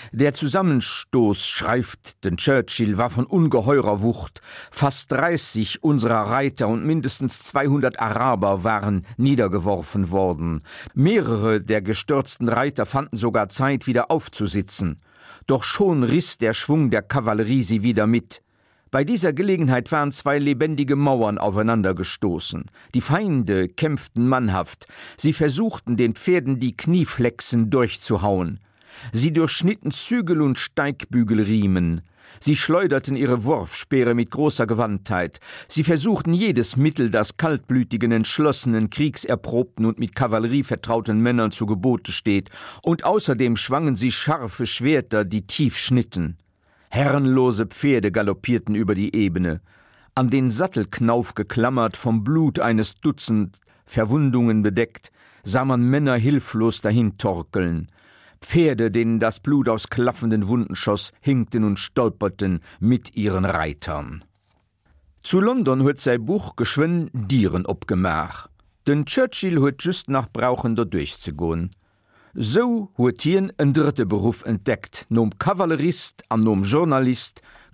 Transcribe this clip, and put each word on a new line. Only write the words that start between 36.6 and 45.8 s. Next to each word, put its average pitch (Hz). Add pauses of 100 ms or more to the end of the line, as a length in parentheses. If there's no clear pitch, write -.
Mittel, 135
das 107
kaltblütigen, 127
entschlossenen, 113
kriegserprobten 120
und 113
mit -
Kavallerie 117
vertrauten 113
Männern 117
zu 110
Gebote 107
steht. 98 (300)
Und 170
außerdem 131
schwangen 135
sie 117
scharfe 131
Schwerter, 123
die 98
tief -
schnitten. 90 (520)